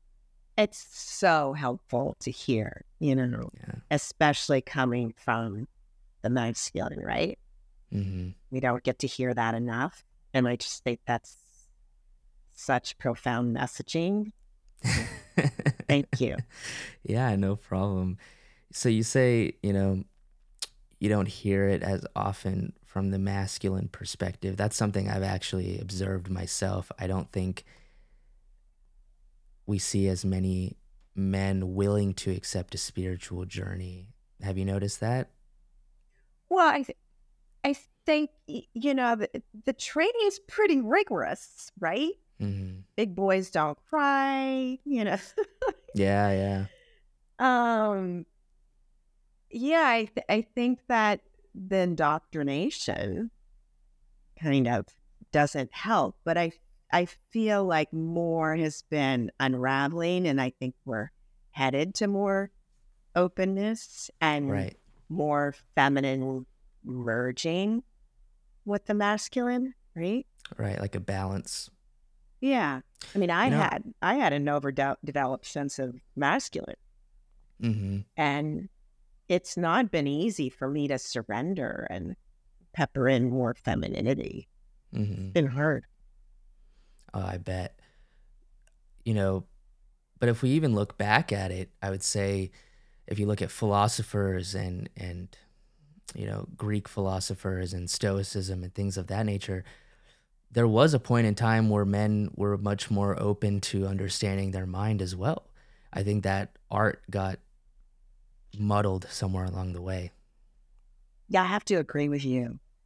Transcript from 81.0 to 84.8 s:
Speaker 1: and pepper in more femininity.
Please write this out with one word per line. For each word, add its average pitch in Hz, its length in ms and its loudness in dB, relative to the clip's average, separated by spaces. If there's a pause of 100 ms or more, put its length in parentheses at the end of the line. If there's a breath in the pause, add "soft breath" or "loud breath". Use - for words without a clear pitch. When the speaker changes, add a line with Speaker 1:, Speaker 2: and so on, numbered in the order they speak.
Speaker 1:
and 90 280 -8 (560)
pepper 135 360 0
in 127 220 4
more 123 240 0
femininity. - 920 -2 (440)